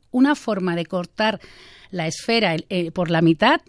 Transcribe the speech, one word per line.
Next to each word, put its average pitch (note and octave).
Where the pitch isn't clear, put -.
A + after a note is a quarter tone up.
una C4+
forma F#3
de E3+
cortar G3
la E3+
esfera, G#3
el, D#3+
eh, F3
por E3+
la E3
mitad, G#3